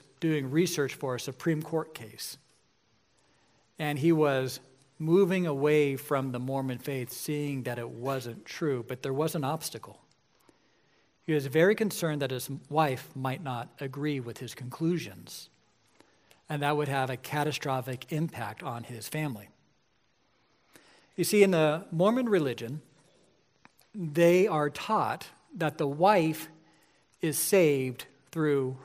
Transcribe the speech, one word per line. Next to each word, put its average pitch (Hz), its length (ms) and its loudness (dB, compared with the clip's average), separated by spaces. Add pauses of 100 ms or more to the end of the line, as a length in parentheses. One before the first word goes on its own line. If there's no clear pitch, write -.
(200)
doing 151 320 0
research 156 420 2
for 127 220 -6
a 120 40 -6
Supreme 156 420 -2
Court 160 320 -6
case. - 440 -14 (1400)
And 147 180 -2
he 160 140 4
was 135 480 2 (400)
moving 180 480 4
away 147 480 4
from 131 380 -2
the 123 60 -6
Mormon 131 380 -4
faith, 131 340 -6
seeing 147 520 -4
that 120 160 -6
it 117 100 -8
wasn't 123 560 -6
true, 135 420 -2
but 127 140 -8
there 135 120 -4
was 156 220 -2
an 147 100 -2
obstacle. 131 540 -8 (1300)
He 160 80 0
was 143 120 2
very 160 280 4
concerned 175 480 -2
that 131 100 -2
his 127 180 -6 (200)
wife 143 460 0
might 131 260 -4
not 127 280 -8 (100)
agree 143 400 -4
with 117 200 -10
his 117 140 -10
conclusions, 127 960 -6 (1000)
and 147 140 -4
that 147 120 0
would 147 140 -2
have 135 200 -2
a 131 60 -4
catastrophic 135 960 -4
impact 120 520 -6
on 120 220 -8
his 117 240 -12
family. 135 400 -6 (1700)
You 180 80 0
see, 208 200 6
in 190 80 8
the 160 400 4
Mormon 220 360 4
religion, 143 540 0 (1120)
they 175 520 6
are 151 220 2
taught 147 580 -2 (280)
that 160 220 -2
the 151 100 0
wife 160 640 4 (720)
is 151 160 0
saved 139 680 4 (260)
through 139 540 0